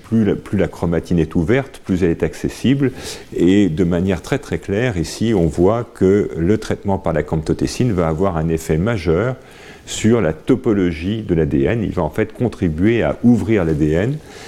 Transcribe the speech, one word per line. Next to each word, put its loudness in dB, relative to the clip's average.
plus 0
la, 2
plus -4
la 2
chromatine -2
est 0
ouverte, 0
plus 0
elle 4
est -2
accessible. 0
Et 4
de 0
manière 0
très -4
très -6
claire, -4
ici, -2
on 2
voit 2
que 2
le 2
traitement -4
par -2
la 0
camptotécine -2
va 0
avoir 0
un 0
effet 0
majeur 0
sur 2
la 2
topologie 0
de -2
l'A 2
D 0
N. 0
Il -2
va -2
en -2
fait -4
contribuer 0
à 0
ouvrir 4
l'A 0
D 0
N 0